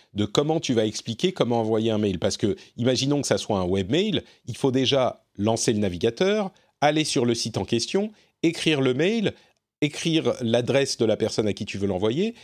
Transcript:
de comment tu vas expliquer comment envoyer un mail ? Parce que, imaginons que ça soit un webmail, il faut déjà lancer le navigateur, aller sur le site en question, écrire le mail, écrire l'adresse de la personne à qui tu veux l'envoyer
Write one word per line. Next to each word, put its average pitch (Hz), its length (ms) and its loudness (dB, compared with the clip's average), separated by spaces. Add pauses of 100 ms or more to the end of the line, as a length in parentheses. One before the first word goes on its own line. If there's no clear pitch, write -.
(140)
de 101 120 0
comment 156 340 0
tu 139 140 -2
vas 110 120 4
expliquer 117 460 -2
comment 120 280 0
envoyer 110 300 0
un 107 80 0
mail ? 101 200 0
Parce 98 200 -2
que, 101 180 0 (220)
imaginons 131 420 0
que 135 60 -4
ça 107 120 2
soit 104 200 -2
un 92 80 0
webmail, 113 560 0 (240)
il 117 100 -12
faut 139 140 2
déjà 127 540 0 (120)
lancer 113 360 0
le 107 60 -2
navigateur, 117 720 0 (300)
aller 151 240 2
sur 139 200 0
le 117 100 2
site 117 220 -4
en 101 80 -2
question, 196 480 -2 (300)
écrire 160 400 0
le 139 120 2
mail, 180 380 0 (480)
écrire 147 640 0
l'adresse 120 560 2
de 117 80 2
la 107 100 2
personne 107 320 0
à 98 60 0
qui 107 100 -8
tu 101 140 -8
veux 98 100 -2
l'envoyer 113 560 -2